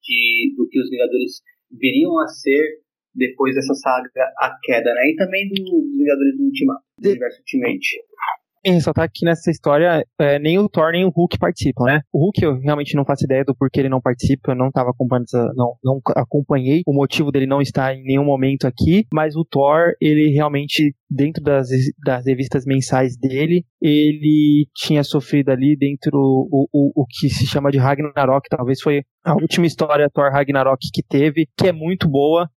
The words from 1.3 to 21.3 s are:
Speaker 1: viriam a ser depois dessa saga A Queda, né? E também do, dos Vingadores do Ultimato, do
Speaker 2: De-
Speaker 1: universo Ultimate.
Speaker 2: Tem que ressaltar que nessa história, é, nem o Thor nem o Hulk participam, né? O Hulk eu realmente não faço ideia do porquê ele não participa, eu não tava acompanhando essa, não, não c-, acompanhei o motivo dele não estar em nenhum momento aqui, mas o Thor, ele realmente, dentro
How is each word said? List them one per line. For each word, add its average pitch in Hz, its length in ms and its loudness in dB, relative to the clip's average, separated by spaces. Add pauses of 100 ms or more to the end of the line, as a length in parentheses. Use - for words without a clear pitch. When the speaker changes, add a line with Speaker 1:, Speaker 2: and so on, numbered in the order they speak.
Speaker 1:
viriam 135 480 0
a - 100 -2
ser 151 540 -2 (320)
depois 131 400 -2
dessa 135 220 -2
saga 127 340 -2 (300)
A 131 240 -2
Queda, 120 280 0
né? 127 200 0
E 156 40 -4
também 190 320 -2
do, 196 60 -8
dos 165 440 -2
Vingadores 139 380 0
do 139 100 -2
Ultimato, 135 360 -2 (160)
do - 60 -18
Speaker 2:
De- 196 60 2
Speaker 1:
universo - 300 -4
Ultimate. 120 600 -4 (640)
Speaker 2:
Tem 190 60 2
que 180 60 4
ressaltar 165 360 0
que - 100 -8
nessa 170 280 0
história, 156 520 2 (160)
é, 143 200 2
nem 160 180 0
o 202 100 2
Thor 165 240 0
nem 175 140 0
o 180 60 2
Hulk 170 260 0
participam, 143 480 -2
né? 143 160 2 (100)
O - 60 -2
Hulk 190 260 0
eu 139 160 0
realmente 147 360 -2
não 139 100 0
faço 139 180 0
ideia 135 220 0
do 135 100 -2
porquê 135 240 -2
ele 135 100 0
não 131 120 0
participa, 131 520 -2
eu - 20 -2
não 127 160 0
tava 127 180 0
acompanhando 123 360 -2
essa, 120 300 -2
não, 120 280 -2
não 135 140 0
c-, 135 180 -4
acompanhei 143 720 0
o 151 40 0
motivo 139 400 0
dele 135 140 0
não 139 160 0
estar 135 320 -2
em 131 80 -12
nenhum 135 240 0
momento 135 400 0
aqui, 165 480 0
mas 156 220 -2
o 160 100 -2
Thor, 151 560 2
ele 151 300 4
realmente, 147 640 0 (120)
dentro 147 360 -2